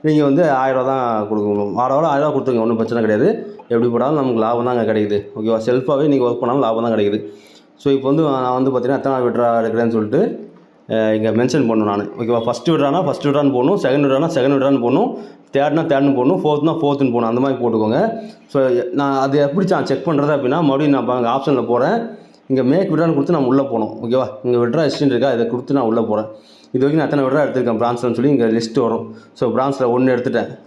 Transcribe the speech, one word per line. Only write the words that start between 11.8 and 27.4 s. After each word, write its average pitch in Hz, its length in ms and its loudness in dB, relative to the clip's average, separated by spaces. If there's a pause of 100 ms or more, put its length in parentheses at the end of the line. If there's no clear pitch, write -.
நானு. 101 140 -2 (100)
ஓகேவா? 117 280 -2
ஃபர்ஸ்ட் 120 280 -2
வித்ட்ரானா 151 340 0
ஃபர்ஸ்ட் 143 200 -4
வித்ட்ரான்னு 143 280 2
போடணும். 135 260 2
செகண்ட் 143 260 0
வித்ட்ரானா 135 240 2
செகண்ட் 139 260 2
வித்ட்ரான்னு 135 260 2
போடணும். 139 300 2 (420)
தேர்ட்னா 151 300 2
தேர்ட்னு 139 320 2
போடணும். 135 260 2
ஃபோர்த்னா 151 340 0
ஃபோர்த்துன்னு 139 380 0
போடணும். 117 180 0
அந்த 123 100 0
மாதிரி 135 180 0
போட்டுக்கோங்க. 110 400 0 (500)
So, 143 100 -2 (340)
நான் 139 260 0
அது 139 200 0
எப்படி 147 280 0
நான் 160 200 0
செக் 135 200 -4
பண்றது 151 260 0
அப்படின்னா, 139 280 0
மறுபடியும் 143 320 2
நான் 120 140 0
பாருங்க 123 220 0
ஆப்ஷன்ல 135 380 0
போறேன். 127 300 0 (500)
இங்க 131 160 0
மேக் 160 280 2
வித்ட்ரான்னு 160 240 2
கொடுத்து - 180 0
நம்ம 139 160 2
உள்ள 135 140 2
போகணும். 110 360 -4
ஓகேவா? 120 280 -2 (160)
இங்க 123 160 0
வித்ட்ரா 120 260 0
ஹிஸ்டரி 143 220 -2
இருக்கா? 131 260 2
இதை 117 140 0
கொடுத்து 123 280 -4
நான் 131 100 0
உள்ள 113 180 0
போறேன். 107 260 -2 (440)
இது 127 80 -2
வரைக்கும் 147 180 2
நான் 143 100 0
எத்தனை 143 160 0
வித்ட்ரா 139 180 2